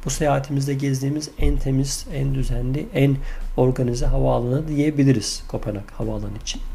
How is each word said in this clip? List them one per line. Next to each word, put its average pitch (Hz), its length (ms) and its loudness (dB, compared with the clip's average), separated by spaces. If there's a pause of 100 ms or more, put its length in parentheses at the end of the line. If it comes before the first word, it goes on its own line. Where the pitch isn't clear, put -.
bu 139 60 -4
seyahatimizde 139 640 0
gezdiğimiz 139 640 -2
en 143 180 4
temiz, 135 580 0
en 139 200 -2
düzenli, 127 600 0
en 139 220 4 (400)
organize 127 500 2
havaalanı 131 640 2
diyebiliriz 139 800 2
Kopenhag 107 420 -4
Havaalanı 107 520 -4
için. - 200 -6 (120)